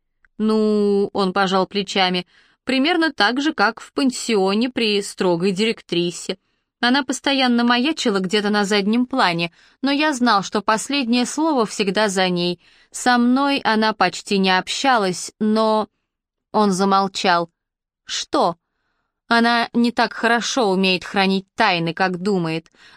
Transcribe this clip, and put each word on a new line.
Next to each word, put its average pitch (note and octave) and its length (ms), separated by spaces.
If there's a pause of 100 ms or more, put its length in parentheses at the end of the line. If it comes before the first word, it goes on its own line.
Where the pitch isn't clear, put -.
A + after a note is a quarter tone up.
(380)
Ну, G#3+ 760
он F#3+ 220
пожал F#3+ 340
плечами. F#3 580 (380)
«Примерно D#4+ 480
так A#3 300
же, D4+ 120
как A3 280
в - 100
пансионе A3+ 800
при G#3+ 320
строгой F#3 500
директрисе». F3+ 880 (420)
Она B3+ 240
постоянно B3+ 600
маячила A#3+ 560
где-то G3+ 300
на G#3 140
заднем G#3 440
плане, F3 440 (300)
но C4+ 100
я D4+ 220
знал, A#3 300
что G#3 180
последнее B3 640
слово D4 400
всегда G#3 420
за F#3 220
ней. F3 300 (320)
Со B3 260
мной C4 460
она A3 300
почти F#3+ 440
не F#3+ 180
общалась, F#3+ 840
но G#3+ 480 (640)
Он G#3 200
замолчал. F#3+ 800 (560)
«Что?» - 520 (680)
«Она A#3 460
не A#3+ 180
так A3+ 220
хорошо A#3 560
умеет F#3 340
хранить F#3+ 520
тайны, F3 380
как F#3 240
думает. E3+ 540 (260)